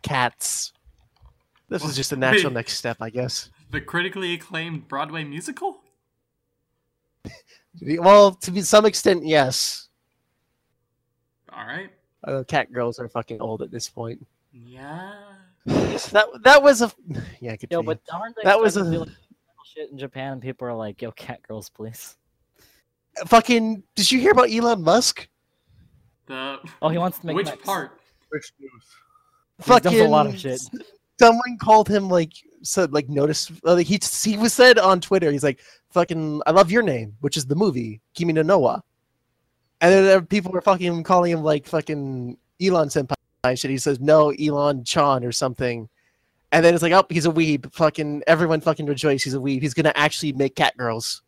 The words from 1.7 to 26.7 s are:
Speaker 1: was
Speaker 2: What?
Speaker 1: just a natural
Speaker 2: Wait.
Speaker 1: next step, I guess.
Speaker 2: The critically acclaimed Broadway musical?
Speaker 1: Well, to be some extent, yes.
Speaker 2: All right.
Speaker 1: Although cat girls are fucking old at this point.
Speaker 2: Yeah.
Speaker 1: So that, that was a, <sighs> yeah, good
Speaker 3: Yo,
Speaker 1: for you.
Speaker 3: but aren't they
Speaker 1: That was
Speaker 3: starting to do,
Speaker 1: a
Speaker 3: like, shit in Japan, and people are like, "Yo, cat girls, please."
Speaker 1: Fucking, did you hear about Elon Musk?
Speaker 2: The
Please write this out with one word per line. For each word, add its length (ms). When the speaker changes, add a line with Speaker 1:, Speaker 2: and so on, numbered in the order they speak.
Speaker 1:
was 100
Speaker 2:
What? 40
Speaker 1:
just 160
a 40
natural 340
Speaker 2:
Wait. 40
Speaker 1:
next 200
step, 260
I 100
guess. 400
Speaker 2:
The 100
critically 540
acclaimed 540
Broadway 360
musical? 540
Speaker 1:
Well, 500
to 180
be 120
some 240
extent, 400
yes. 600
Speaker 2:
All 140
right. 240
Speaker 1:
Although 200
cat 280
girls 260
are 100
fucking 320
old 220
at 80
this 180
point. 380
Speaker 2:
Yeah. 600
Speaker 1:
So 440
that, 140
that 180
was 200
a, 80
<sighs> 240
yeah, 160
good 140
Speaker 3:
Yo, 80
Speaker 1:
for 40
you. 40
Speaker 3:
but 140
aren't 220
they 80
Speaker 1:
That 140
was 160
Speaker 3:
starting 180
to 60
do, 60
Speaker 1:
a 20
Speaker 3:
like, 80
shit 160
in 80
Japan, 360
and 80
people 260
are 60
like, 280
"Yo, 100
cat 300
girls, 260
please." 480
Speaker 1:
Fucking, 560
did 160
you 100
hear 120
about 180
Elon 320
Musk? 460
Speaker 2:
The 320